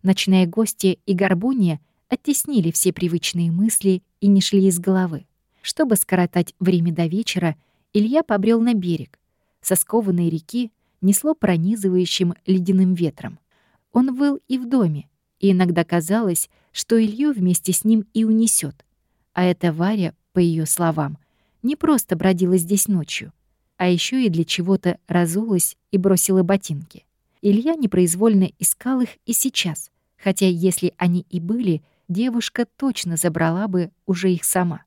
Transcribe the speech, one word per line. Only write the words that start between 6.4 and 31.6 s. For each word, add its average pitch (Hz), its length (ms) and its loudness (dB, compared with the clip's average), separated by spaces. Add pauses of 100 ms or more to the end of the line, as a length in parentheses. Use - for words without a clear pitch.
время 175 340 0
до 165 140 -2
вечера, 175 500 -4 (340)
Илья 233 320 2
побрёл 220 380 0
на 240 120 0
берег. 175 460 -4 (420)
Со - 140 -2
скованной 180 540 0
реки 214 420 -6 (300)
несло 208 340 2
пронизывающим 180 1000 0 (100)
ледяным 185 480 2
ветром. 170 440 -6 (540)
Он 254 240 0
выл 277 320 0
и 262 100 -2
в 247 100 -6
доме, 185 420 0 (300)
и 196 120 2
иногда 175 320 2
казалось, 175 680 -2 (220)
что 226 320 0
Илью 247 300 0
вместе 180 400 0
с - 100 -4
ним 220 300 2
и 220 100 0
унесёт. 220 520 0 (580)
А 180 100 0
эта 175 300 0
Варя, 180 400 -2 (180)
по - 80 0
её 165 260 2
словам, 156 520 -2 (460)
не 277 120 -2
просто 294 400 0
бродила 180 400 2
здесь 185 320 0
ночью, 170 460 -4 (440)
а 180 120 0
ещё 180 280 0
и 247 120 2
для 165 160 0
чего-то 180 520 -2 (100)
разулась 180 680 -2 (160)
и 196 60 0
бросила 190 460 2
ботинки. 170 640 -4 (360)
Илья 233 340 2
непроизвольно 190 840 2
искал 254 440 -2
их 233 80 -2 (160)
и 233 80 -6
сейчас, - 580 -4 (260)
хотя 190 300 0
если 175 500 0
они 175 320 0
и 180 100 -6
были — 180 440 -2 (240)